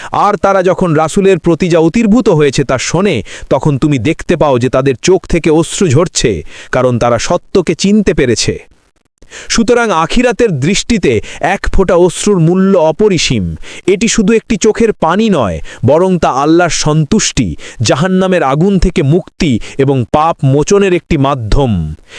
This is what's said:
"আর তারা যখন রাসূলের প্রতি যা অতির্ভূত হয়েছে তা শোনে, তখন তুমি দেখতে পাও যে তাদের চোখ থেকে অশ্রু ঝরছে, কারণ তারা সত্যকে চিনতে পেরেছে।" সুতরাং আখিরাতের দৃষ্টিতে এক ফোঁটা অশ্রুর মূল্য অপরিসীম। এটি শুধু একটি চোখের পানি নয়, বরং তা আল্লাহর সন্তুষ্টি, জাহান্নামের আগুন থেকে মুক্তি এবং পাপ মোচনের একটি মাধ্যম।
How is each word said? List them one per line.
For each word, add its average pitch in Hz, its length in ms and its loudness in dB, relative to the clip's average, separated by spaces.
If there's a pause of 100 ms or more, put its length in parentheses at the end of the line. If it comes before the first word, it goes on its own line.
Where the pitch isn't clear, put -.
(120)
"আর 196 240 0
তারা 196 260 0
যখন 175 320 0
রাসূলের 185 440 2
প্রতি 170 300 0
যা 165 100 2
অতির্ভূত 220 500 2
হয়েছে 147 360 2
তা 131 140 -2
শোনে, 160 440 -2 (280)
তখন 143 280 0
তুমি 147 200 0
দেখতে 156 380 -2
পাও 143 220 0
যে 123 100 0
তাদের 135 340 0
চোখ 180 240 2
থেকে 165 240 0
অশ্রু 165 380 0
ঝরছে, 123 540 0 (300)
কারণ 127 260 0
তারা 120 200 0
সত্যকে 175 560 -2
চিনতে 196 400 0
পেরেছে।" 120 440 -2 (920)
সুতরাং 233 420 0
আখিরাতের 196 720 0
দৃষ্টিতে 160 600 0 (200)
এক 185 200 -2 (120)
ফোঁটা 190 220 2
অশ্রুর 180 440 2
মূল্য 190 400 2
অপরিসীম। 156 800 0 (300)
এটি 202 220 0
শুধু 220 240 0
একটি 220 240 0
চোখের 220 360 0
পানি 202 380 0
নয়, 101 300 -2 (260)
বরং 175 320 2
তা 165 120 0
আল্লাহর 156 400 2
সন্তুষ্টি, 151 840 -2 (240)
জাহান্নামের 185 640 0
আগুন 160 360 0
থেকে 180 240 0
মুক্তি 143 580 -2 (180)
এবং 135 340 0
পাপ 156 320 0
মোচনের 180 500 2
একটি 165 220 -2
মাধ্যম। 117 760 0 (240)